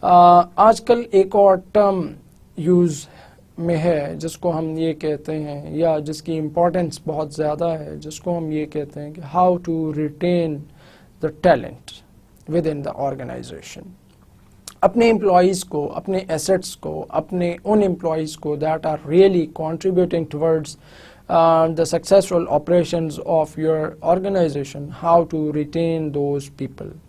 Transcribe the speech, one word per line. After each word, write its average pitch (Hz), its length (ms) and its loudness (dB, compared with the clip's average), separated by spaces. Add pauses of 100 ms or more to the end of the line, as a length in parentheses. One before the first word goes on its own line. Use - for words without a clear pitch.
आ, 175 380 8 (160)
आजकल 226 560 4
एक 190 200 4
और 196 220 6
टर्म 190 540 0 (480)
यूज़ 170 480 2 (520)
में 170 180 -2
है, 156 420 -2
जिसको 165 320 -4
हम 160 280 -4
ये 160 140 -2
कहते 151 400 -6
हैं, 151 440 -8
या 160 220 2
जिसकी 151 380 -6
इंपॉर्टेंस 165 720 -2
बहुत 151 280 -6
ज़्यादा 151 320 -2
है, 151 340 -6
जिसको 156 360 -8
हम 160 160 -6
ये 151 140 -4
कहते 147 340 -10
हैं 147 120 -12
कि 170 80 -16
how 180 380 2
to 160 400 -4
retain 156 600 -2 (640)
the 151 80 -2 (140)
talent 120 560 0 (480)
within 156 360 -2
the - 100 -8
organization। 127 1040 -10 (840)
अपने 233 260 2
एम्प्लॉइज 185 540 2
को, 147 240 -6
अपने 190 440 -6
एसेट्स 180 440 -2
को, 156 360 -10
अपने 175 540 -4
उन 214 180 2
एम्प्लॉइज 160 540 -2
को 151 200 -6
that 156 300 -4
are 156 180 -4
really 175 440 4
contributing 170 760 -2
towards, 156 520 -2 (500)
uh, 165 400 4
the 165 160 0
successful 180 640 2
operations 165 760 0
of 156 320 0
your 156 440 -2
organization, 165 840 -2
how 170 360 2
to 151 280 -4
retain 160 600 -2
those 143 360 -2
people. 127 420 -12 (180)